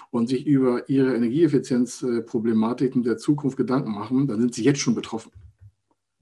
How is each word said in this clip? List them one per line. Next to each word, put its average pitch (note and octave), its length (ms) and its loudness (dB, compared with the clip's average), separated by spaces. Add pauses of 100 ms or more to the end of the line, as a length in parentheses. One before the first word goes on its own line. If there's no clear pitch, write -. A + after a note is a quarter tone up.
(100)
und A#2 180 0
sich C3+ 180 -2
über C3 420 2
Ihre C3+ 280 2
Energieeffizienz, B2+ 880 0
äh, A#2 180 -2
Problematiken A2+ 800 0
der A2+ 160 0
Zukunft C#3+ 380 0
Gedanken A#2+ 360 -2
machen, B2+ 360 0
dann A2 120 -2
sind B2 140 0
Sie A2+ 80 -6
jetzt C#3+ 160 4
schon B2 160 0
betroffen. - 380 -8 (880)